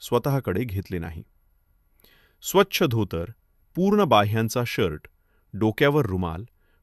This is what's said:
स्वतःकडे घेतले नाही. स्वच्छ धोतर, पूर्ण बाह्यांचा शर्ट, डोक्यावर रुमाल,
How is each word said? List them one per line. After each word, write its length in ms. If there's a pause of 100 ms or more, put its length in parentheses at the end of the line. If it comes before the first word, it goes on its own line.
स्वतःकडे 640
घेतले 340
नाही. 260 (1160)
स्वच्छ 420
धोतर, 420 (500)
पूर्ण 280
बाह्यांचा 640
शर्ट, 400 (460)
डोक्यावर 520
रुमाल, 380 (400)